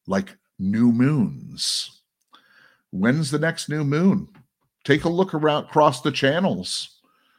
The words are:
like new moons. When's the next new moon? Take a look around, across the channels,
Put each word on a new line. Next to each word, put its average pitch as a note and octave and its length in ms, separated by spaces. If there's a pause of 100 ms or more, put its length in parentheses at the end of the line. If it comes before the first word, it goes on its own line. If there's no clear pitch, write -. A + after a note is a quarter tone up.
like G2 280 (240)
new A2 320
moons. - 1080 (880)
When's B2+ 420
the D3 80
next D#3+ 300
new D3+ 140
moon? E3+ 440 (560)
Take C#3+ 220
a E3 40
look F#3 240
around, D3+ 320
across D3+ 360
the D3 100
channels, C#3 880 (400)